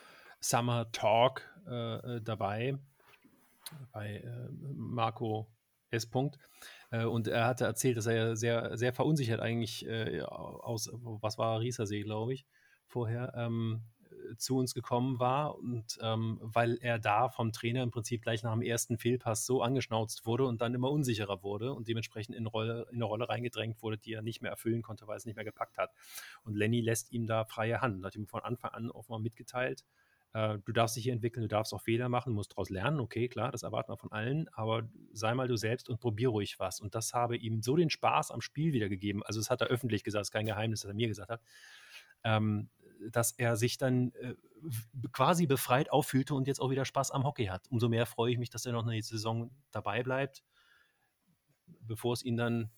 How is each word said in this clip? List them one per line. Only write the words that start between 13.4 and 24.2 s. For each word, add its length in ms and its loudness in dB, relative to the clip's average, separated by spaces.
zu 180 0
uns 180 2
gekommen 440 0
war 400 0
und, 420 -6
ähm, 400 0
weil 400 2
er 180 2
da 300 4
vom 240 0
Trainer 300 0
im 80 0
Prinzip 320 -4
gleich 200 0
nach 100 0
dem 100 2
ersten 360 0
Fehlpass 480 0
so 160 4
angeschnauzt 640 0
wurde 200 4
und 140 0
dann 140 0
immer 160 2
unsicherer 520 0
wurde 320 -4
und 120 -8
dementsprechend 480 -4
in 120 -4
Rolle, 440 -2
in 60 -8
eine 80 0
Rolle 240 -2
reingedrängt 540 -4
wurde, 160 -2
die 140 -10
er 100 -6